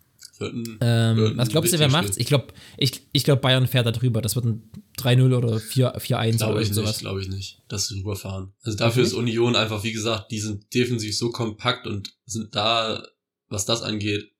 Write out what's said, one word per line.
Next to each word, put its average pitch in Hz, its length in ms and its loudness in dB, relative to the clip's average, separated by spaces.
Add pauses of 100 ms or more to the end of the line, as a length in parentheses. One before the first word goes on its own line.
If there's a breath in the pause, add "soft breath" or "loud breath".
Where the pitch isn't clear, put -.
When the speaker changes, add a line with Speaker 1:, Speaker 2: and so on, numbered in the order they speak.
(380)
Speaker 1:
Wird 104 160 -8
ein, 113 260 -10
Speaker 2:
Ähm, 113 380 4
Speaker 1:
wird 110 140 4
ein - 60 -6
Speaker 2:
was 123 120 0
glaubst 170 240 2
du, 165 40 2
wer 151 80 4
Speaker 1:
wichtiges 131 60 4
Speaker 2:
macht's? 147 220 0
Speaker 1:
Spiel. - 80 -4
Speaker 2:
Ich 120 60 -2
glaub, 143 240 2 (260 loud breath)
ich, - 240 -2 (100)
ich 139 120 2
glaub, 135 180 4
Bayern 127 240 4
fährt 120 200 2
da 117 60 2
drüber. 117 300 0
Das 110 120 -2
wird 120 120 -2
ein 107 240 -4 (260)
drei 123 180 2
null 131 200 6
oder 113 260 2
vier, 123 380 0
vier 120 200 -2
eins 113 200 2
Speaker 1:
Glaub 110 140 2
Speaker 2:
oder - 100 0
Speaker 1:
ich 107 60 0
Speaker 2:
irgend 101 100 0
Speaker 1:
nicht, 107 80 0
Speaker 2:
sowas. 107 140 -2
Speaker 1:
glaub 101 180 -6
ich 95 100 -6
nicht, 95 400 -10
dass 101 200 -4
sie 98 120 -8
rüberfahren. 95 520 -8 (100)
Also 107 160 -4
dafür 117 240 4
Speaker 2:
Nicht? 113 100 2
Speaker 1:
ist - 60 -4
Union 117 360 2
einfach, 104 300 0
wie 113 80 -4
gesagt, 110 400 -4
die 107 80 -4
sind 104 340 -6
defensiv 120 420 0
so 120 140 -2
kompakt 120 560 -4
und 101 380 -8
sind 107 320 -8
da, 110 500 -2 (420)
was - 180 -6
das 117 160 -2
angeht, 104 580 -4